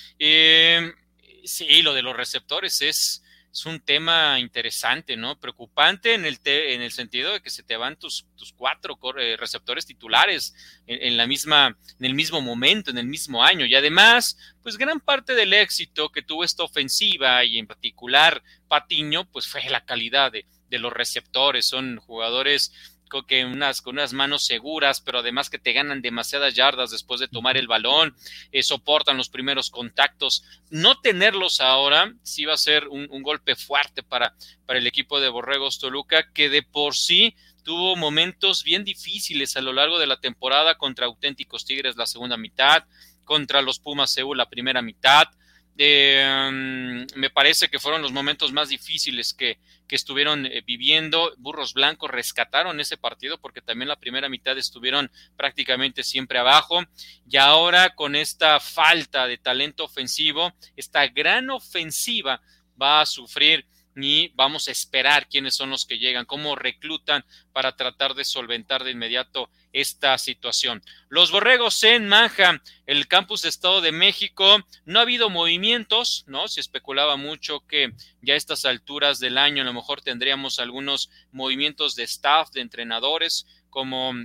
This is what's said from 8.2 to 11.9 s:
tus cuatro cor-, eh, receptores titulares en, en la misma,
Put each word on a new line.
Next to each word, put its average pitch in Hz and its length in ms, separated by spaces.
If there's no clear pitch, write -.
tus - 160
cuatro 143 440
cor-, 131 240
eh, 117 160
receptores 120 480
titulares 135 720
en, - 160
en 120 140
la 117 100
misma, 139 500